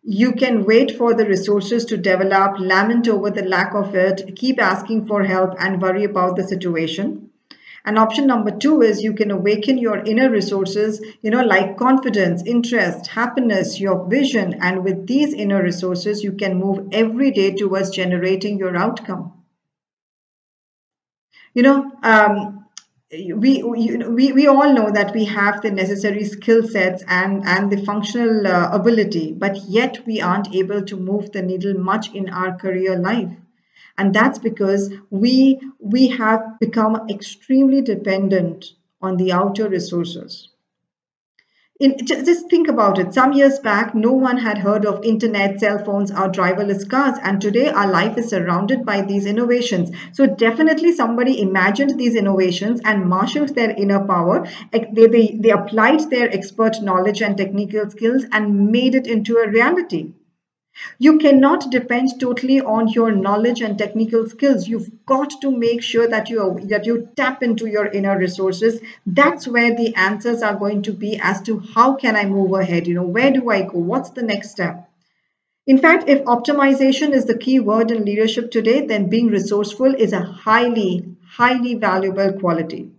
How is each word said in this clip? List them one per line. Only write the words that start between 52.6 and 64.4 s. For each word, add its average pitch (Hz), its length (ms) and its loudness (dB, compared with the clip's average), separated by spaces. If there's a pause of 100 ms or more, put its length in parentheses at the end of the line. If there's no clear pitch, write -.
and 202 240 0
marshaled 247 480 0
their 226 140 0
inner 196 360 0
power. 180 400 0 (260)
Ex-, 226 200 -2
they, 226 160 8
they, 226 320 4
they 220 100 6
applied 220 580 2
their 240 240 0
expert 214 500 -2
knowledge 196 380 0
and 202 160 -2
technical 202 540 -4
skills 247 400 0
and 208 400 2
made 247 240 2
it 262 140 2
into 220 300 0
a 220 120 2
reality. 233 600 0 (840)
You 311 200 8
cannot 277 520 6
depend 247 480 -2
totally 254 440 0
on 220 260 0
your 226 240 2
knowledge 208 480 0
and 208 160 -4
technical 220 500 -2
skills. 240 400 0